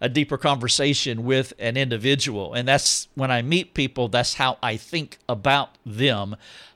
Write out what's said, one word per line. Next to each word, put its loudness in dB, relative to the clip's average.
a -2
deeper 0
conversation 0
with 2
an -4
individual. 0
And -4
that's 2
when -2
I 2
meet -2
people, -2
that's 0
how 0
I -2
think -8
about 2
them. -2